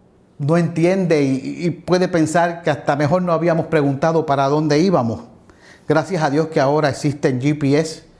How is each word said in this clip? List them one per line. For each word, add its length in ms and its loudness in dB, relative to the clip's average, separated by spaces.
no 160 0
entiende 680 2
y, 420 -4
y 60 0
puede 360 0
pensar 540 0
que 80 -2
hasta 260 -2
mejor 280 0
no 100 0
habíamos 320 0
preguntado 600 0
para 220 0
dónde 320 2
íbamos? 420 0
Gracias 360 0
a 60 0
Dios 180 0
que 140 0
ahora 280 2
existen 520 -2
G 180 0
P 180 2
S 260 -4